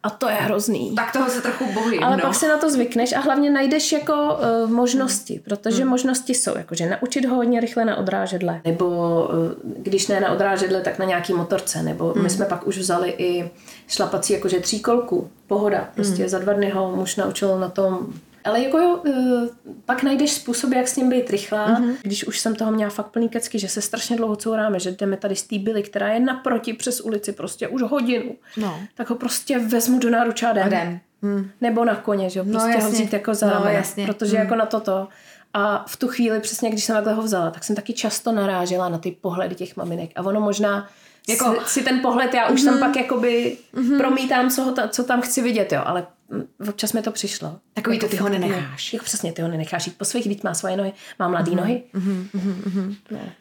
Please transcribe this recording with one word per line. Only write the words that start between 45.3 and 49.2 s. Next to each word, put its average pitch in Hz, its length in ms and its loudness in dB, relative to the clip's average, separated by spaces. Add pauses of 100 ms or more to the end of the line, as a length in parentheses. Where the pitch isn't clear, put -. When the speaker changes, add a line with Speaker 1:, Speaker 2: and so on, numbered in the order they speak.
Speaker 1:
vidět, 226 300 2
jo, 143 140 0
ale, 175 220 -2 (220)
mm, - 400 -8
občas 208 240 -4
mi 220 80 0
to 220 100 -4
přišlo. 165 460 -8 (160)
Speaker 2:
Takový 220 220 -2
Speaker 1:
Jako 220 120 -2
Speaker 2:
to, - 40 -2
ty 190 60 -2
ho 196 120 0
Speaker 1:
fakt, 190 100 0
Speaker 2:
nenecháš. 165 540 -4
Speaker 1:
jo, 220 100 -6
přesně, - 300 -4